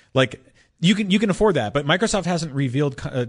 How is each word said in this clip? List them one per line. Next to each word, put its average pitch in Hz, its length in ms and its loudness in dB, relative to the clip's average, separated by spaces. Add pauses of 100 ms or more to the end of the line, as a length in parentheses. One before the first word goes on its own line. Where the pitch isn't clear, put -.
(140)
Like, - 280 0 (380)
you 185 140 4
can, 196 160 -2
you 202 80 4
can 208 100 0
afford 202 280 2
that, 104 180 -2
but 170 100 -2
Microsoft 185 420 0
hasn't 165 280 -4
revealed 139 420 -2
co-, - 140 -10
uh, 127 180 -4